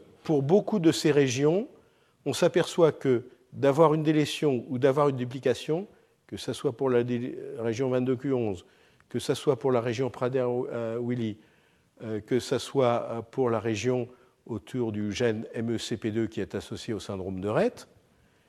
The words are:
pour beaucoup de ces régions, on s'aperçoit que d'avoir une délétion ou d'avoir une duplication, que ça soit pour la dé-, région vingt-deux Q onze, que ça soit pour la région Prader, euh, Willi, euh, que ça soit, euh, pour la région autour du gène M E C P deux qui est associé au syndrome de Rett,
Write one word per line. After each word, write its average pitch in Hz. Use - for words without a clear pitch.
pour 147
beaucoup 202
de 160
ces 151
régions, 143
on 139
s'aperçoit 165
que 123
d'avoir 139
une 156
délétion 147
ou 127
d'avoir 143
une 135
duplication, 131
que 104
ça -
soit 131
pour 135
la 123
dé-, 123
région 117
vingt-deux 127
Q 135
onze, 110
que 123
ça 135
soit 131
pour 135
la 120
région 123
Prader, 127
euh, 117
Willi, 120
euh, 110
que 123
ça 123
soit, 120
euh, 117
pour 120
la 113
région 117
autour 113
du 104
gène 113
M 117
E 107
C 117
P 113
deux 113
qui 107
est 92
associé 107
au 95
syndrome 95
de 101
Rett, 180